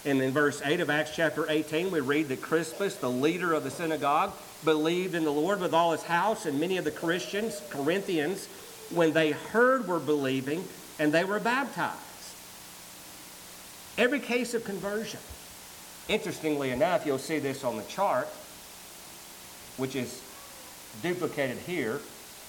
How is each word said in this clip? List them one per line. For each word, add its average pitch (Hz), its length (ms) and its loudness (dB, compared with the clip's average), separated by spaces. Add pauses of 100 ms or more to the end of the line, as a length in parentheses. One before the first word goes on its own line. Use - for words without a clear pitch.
And 139 160 4
in 131 120 2
verse 143 320 4
eight 160 160 2
of 147 100 2
Acts 147 240 2
chapter 156 340 2
eighteen, 156 440 2
we 160 80 4
read 143 280 2
that 135 140 -2
Crispus, 170 540 0
the 127 140 0
leader 165 420 2
of 151 100 2
the - 80 -2
synagogue, 160 600 2 (320)
believed 160 500 4
in 170 80 2
the 151 80 4
Lord 170 300 2
with 175 140 2
all 170 180 6
his 151 100 0
house, 185 420 2
and 143 140 0
many 180 180 2
of 170 80 -2
the 151 60 2
Christians, 180 800 -2
Corinthians, 170 760 0 (440)
when 165 220 6
they 160 180 6
heard, 240 560 4
were 175 140 2
believing, 139 640 2 (340)
and 151 140 4
they 165 120 6
were 208 140 0
baptized. 214 580 0 (2000)
Every 254 240 4
case 240 340 -2
of 226 100 -2
conversion, 202 560 -4 (880)
interestingly 156 640 0
enough, 156 360 4
you'll 135 120 4
see 156 200 -2
this 135 240 -2
on 117 140 0
the 107 80 -6
chart, 151 420 2 (1500)
which 131 180 -4
is 123 260 -4 (800)
duplicated 147 580 -2
here, 143 420 -2 (480)